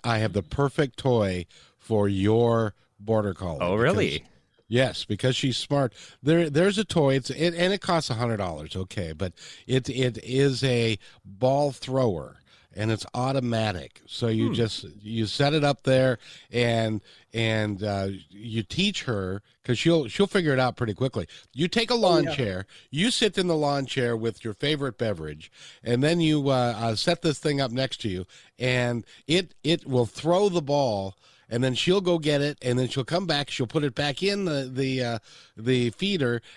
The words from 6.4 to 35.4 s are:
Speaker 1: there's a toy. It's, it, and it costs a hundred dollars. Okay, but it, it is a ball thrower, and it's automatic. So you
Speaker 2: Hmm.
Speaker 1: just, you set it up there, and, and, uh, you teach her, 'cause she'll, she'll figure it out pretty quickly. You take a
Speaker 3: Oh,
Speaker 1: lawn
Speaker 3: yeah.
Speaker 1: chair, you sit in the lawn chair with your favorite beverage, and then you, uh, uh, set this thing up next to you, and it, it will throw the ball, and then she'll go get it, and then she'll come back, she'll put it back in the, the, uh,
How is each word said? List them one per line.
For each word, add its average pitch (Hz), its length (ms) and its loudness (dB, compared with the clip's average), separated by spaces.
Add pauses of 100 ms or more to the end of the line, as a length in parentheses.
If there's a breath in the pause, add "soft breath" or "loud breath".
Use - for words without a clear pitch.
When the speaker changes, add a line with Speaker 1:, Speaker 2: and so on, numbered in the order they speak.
Speaker 1:
there's 180 280 2
a 220 60 0
toy. 139 320 2
It's, 127 140 -4
it, 165 240 -2
and 175 200 0
it 190 80 -4
costs 165 280 0
a 135 40 -4
hundred 113 240 -2
dollars. 80 360 -6
Okay, 92 380 -6
but 87 220 -6 (320 loud breath)
it, 131 240 0
it 123 340 0
is 131 400 2
a 117 340 2 (260 soft breath)
ball 131 460 0
thrower, 120 680 -2 (360 soft breath)
and 107 160 -2
it's 110 240 -4
automatic. 117 960 -2
So - 180 -4
you 113 220 2
Speaker 2:
Hmm. 202 60 -2
Speaker 1:
just, 110 300 -2 (160)
you 110 260 -4
set 143 280 0
it 156 80 0
up 143 220 0
there, 131 340 4 (320 loud breath)
and, 113 500 0 (320 soft breath)
and, 110 520 0
uh, 98 240 -2 (200)
you 110 360 -6
teach - 400 -2
her, 98 360 -4 (220)
'cause 123 160 0
she'll, 160 300 4
she'll 202 180 2
figure 170 260 0
it 131 60 2
out 127 160 2
pretty 110 200 -4
quickly. 117 340 -4 (260 loud breath)
You 160 140 -2
take 233 240 -2
a - 20 2
Speaker 3:
Oh, 233 40 0
Speaker 1:
lawn 175 260 4
Speaker 3:
yeah. 151 100 -4
Speaker 1:
chair, 98 320 -4 (240 loud breath)
you 190 220 0
sit - 260 0
in 185 80 0
the 170 100 2
lawn 143 300 0
chair 120 300 0
with 113 260 -4
your 110 120 -6
favorite 143 440 -2
beverage, 80 540 -4 (320 loud breath)
and 120 180 2
then 170 180 4
you, 151 280 2
uh, 123 280 2
uh, 113 200 -2
set - 260 0
this 156 160 0
thing 143 220 0
up 131 100 0
next 131 300 -4
to 113 80 -4
you, 92 180 -4 (320 soft breath)
and 123 460 0 (240 soft breath)
it, 175 340 0
it 165 240 0
will 123 200 2
throw 175 420 2
the 175 140 0
ball, 123 540 0 (320 soft breath)
and 120 140 0
then 131 140 2
she'll 185 240 2
go 175 180 2
get 147 220 2
it, 143 200 -2
and 123 160 0
then 127 120 2
she'll 131 160 -2
come 180 200 -2
back, 147 240 -2
she'll 123 200 -4
put 151 160 -2
it 135 100 -2
back 147 260 -4
in 202 260 0
the, 139 260 -2
the, 131 300 0
uh, 117 160 -2 (380 loud breath)